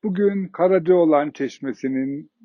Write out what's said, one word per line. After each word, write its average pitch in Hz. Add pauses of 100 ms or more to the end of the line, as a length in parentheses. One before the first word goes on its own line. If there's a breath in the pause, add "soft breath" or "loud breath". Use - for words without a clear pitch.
Bugün 196
Karacaoğlan 170
Çeşmesi'nin 135 (140)